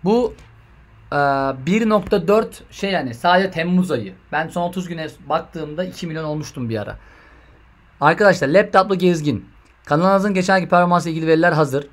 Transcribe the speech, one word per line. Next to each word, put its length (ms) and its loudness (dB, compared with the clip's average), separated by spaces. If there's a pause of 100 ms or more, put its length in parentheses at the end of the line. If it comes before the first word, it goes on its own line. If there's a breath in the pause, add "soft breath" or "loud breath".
Bu, 300 0 (800)
e, 20 -4 (500)
bir 240 2
nokta 380 0
dört 440 0
şey 200 -6
yani 220 -4
sadece 380 2
Temmuz 400 0
ayı. 220 -6 (180)
Ben 160 -4
son 140 -6
otuz 260 -6
güne 200 -10 (220)
baktığımda 540 -6
iki 240 -10
milyon 160 -8
olmuştum 460 -8
bir 120 -4
ara. 160 -12 (1040 soft breath)
Arkadaşlar 460 4
laptoplu 500 2
gezgin. 520 0 (360)
Kanalınızın 480 2
geçen 200 0
ayki 160 0
performansı 400 2
ilgili 180 -4
veriler 240 4
hazır. 420 0